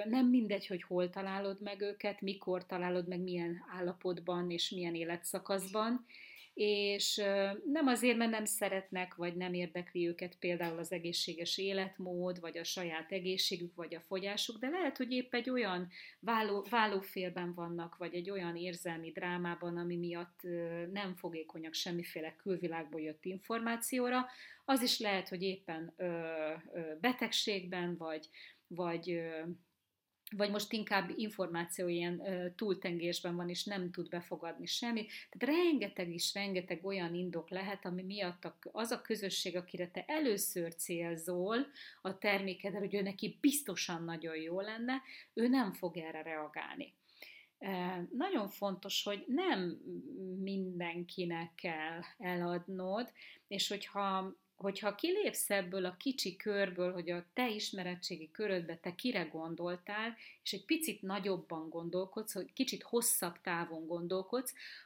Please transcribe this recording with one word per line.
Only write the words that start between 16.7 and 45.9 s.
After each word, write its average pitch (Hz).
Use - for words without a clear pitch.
vannak, 170
vagy 170
egy 175
olyan 175
érzelmi 170
drámában, 175
ami 175
miatt, 175
ö, 170
nem 190
fogékonyak 160
semmiféle 170
külvilágból 165
jött 156
információra. 233
Az 269
is 247
lehet, 196
hogy 180
éppen, 175
ö, 180
ö, 175
betegségben, 185
vagy, 160
vagy, 170
ö, 165
vagy 202
most 208
inkább 202
információ 175
ilyen, 175
ö, 180
túltengésben 175
van, 175
és 175
nem 190
tud 170
befogadni 170
semmit. 226
Tehát 262
rengeteg 208
és -
rengeteg 185
olyan 185
indok 170
lehet, 190
ami 180
miatt 185
a, 165
az 226
a 240
közösség, 196
akire 180
te 180
először 202
célzol 180
a 190
termékeddel, 196
hogy 196
ő 202
neki 196
biztosan 180
nagyon 165
jó 165
lenne, 233
ő 233
nem 247
fog 170